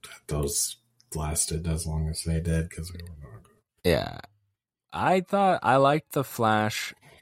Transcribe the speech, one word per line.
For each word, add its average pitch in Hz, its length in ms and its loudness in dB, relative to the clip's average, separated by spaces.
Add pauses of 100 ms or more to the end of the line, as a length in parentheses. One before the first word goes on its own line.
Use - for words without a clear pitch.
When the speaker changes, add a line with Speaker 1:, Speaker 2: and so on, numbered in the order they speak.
Speaker 1:
that - 240 -20
those 73 520 -2 (360)
lasted 80 540 -2
as 80 180 0
long 78 220 -2
as - 160 -6
they 82 160 0
did, 82 300 0
'cause 82 220 -10
we 87 100 -12
were 73 280 -16
not - 140 -18
good. - 80 -20 (320)
Speaker 2:
Yeah. 50 360 0 (720)
I 151 280 2
thought, 190 420 2
I 123 140 6
liked 139 360 4
The 139 120 0
Flash. 110 680 0 (280)